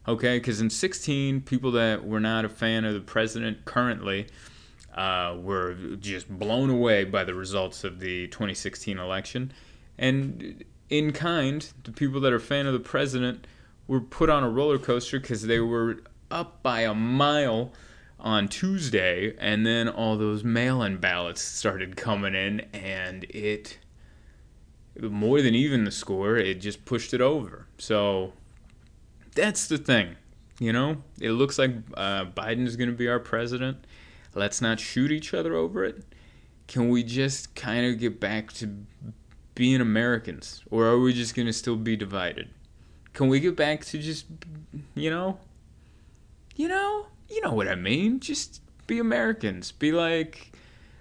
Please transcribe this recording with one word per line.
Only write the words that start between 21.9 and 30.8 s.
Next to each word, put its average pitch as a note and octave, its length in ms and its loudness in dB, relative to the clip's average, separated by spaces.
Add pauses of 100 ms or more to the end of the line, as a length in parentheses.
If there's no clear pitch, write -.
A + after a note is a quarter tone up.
coming G2+ 360 -2
in, G2 280 0 (120)
and F#3 520 -8
it, G#2+ 520 -4 (1200)
more A2 400 4
than B2 120 6
even B2+ 300 4
the G2+ 80 0
score, G2+ 460 0
it F#2+ 240 0
just G2+ 240 -8
pushed - 280 -4
it B2+ 60 2
over. C3 480 0 (100)
So, G2+ 540 0 (1040)
that's G3+ 320 2
the D#3 100 0
thing, A2 380 2 (420)
you A#2 140 0
know? C#3 320 0 (160)